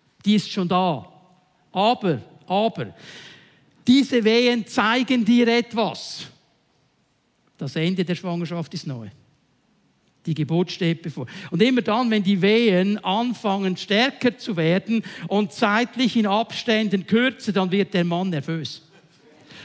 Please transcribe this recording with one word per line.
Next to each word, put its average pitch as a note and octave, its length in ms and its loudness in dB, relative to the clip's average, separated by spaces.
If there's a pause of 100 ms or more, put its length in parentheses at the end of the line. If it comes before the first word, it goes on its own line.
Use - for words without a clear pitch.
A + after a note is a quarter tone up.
(240)
Die G#3 100 4
ist - 160 0
schon F#3 180 -4
da. F3 440 -2 (600)
Aber, F#3+ 500 0 (240)
aber, F3+ 480 -4 (920)
diese B3+ 360 4
Wehen A#3 440 2
zeigen A#3+ 580 0
dir A#3+ 240 6
etwas. A#3 800 -2 (1300)
Das - 180 -8
Ende F3+ 280 0
der F3 100 -4
Schwangerschaft E3+ 600 -6
ist F3 120 -12
nahe. A#2 240 -10 (1120)
Die D#3+ 100 -2
Geburt D#3+ 380 0
steht E3 300 -2
bevor. C#3 240 -8 (260)
Und F3 100 2
immer B3 200 4
dann, A3+ 280 0
wenn G#3+ 140 2
die F#3+ 180 2
Wehen G3+ 640 4
anfangen, G3 720 -2
stärker B3 600 0
zu - 200 -8
werden F#3 480 0 (240)
und G3+ 240 0
zeitlich A#3 640 0
in G#3+ 100 2
Abständen G#3+ 800 -2
kürzer, A#3+ 460 0
dann F#3 180 0
wird G3 240 0
der F3 100 2
Mann F3 260 -2
nervös. D#3+ 520 -6 (840)